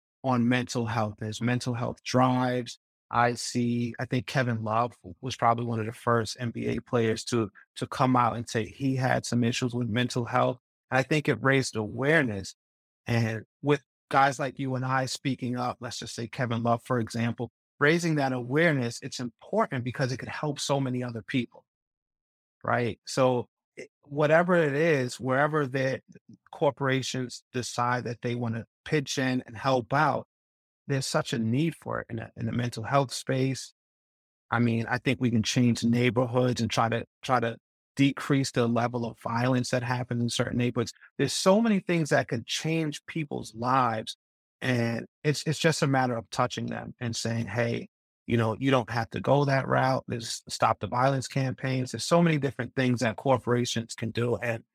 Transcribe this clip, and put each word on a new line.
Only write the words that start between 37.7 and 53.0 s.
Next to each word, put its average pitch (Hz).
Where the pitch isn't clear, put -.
decrease 139
the 120
level 117
of 117
violence 123
that 127
happens 123
in 117
certain 113
neighborhoods. 120
There's 139
so 196
many 214
things 165
that 131
can 113
change 160
people's 135
lives. 120
And 117
it's, 151
it's 156
just -
a 156
matter 127
of 113
touching 120
them 113
and 113
saying, 117
"Hey, 117
you 120
know, 113
you 135
don't 127
have 101
to -
go 143
that 135
route." 131
There's 117
stop -
the 104
violence 131
campaigns. 131
There's 113
so 170
many 160
different 131
things 123